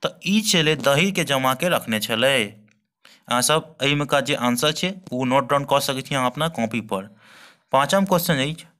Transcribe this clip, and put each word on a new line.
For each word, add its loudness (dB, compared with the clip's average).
तऽ 0
ई 2
छलै 2
दही 2
के -2
जमा 0
के -2
रखने -2
छलै। 2
अहाँ 0
सब -2
एहिमे 0
का 2
जे -2
आंसर 0
छै -4
ओ -4
नोट 2
डाउन 0
कऽ 2
सकै -4
छी -6
अहाँ 0
अपना -2
कॉपी -4
पर। -6
पाँचम 2
क्वेश्चन 2
अछि -6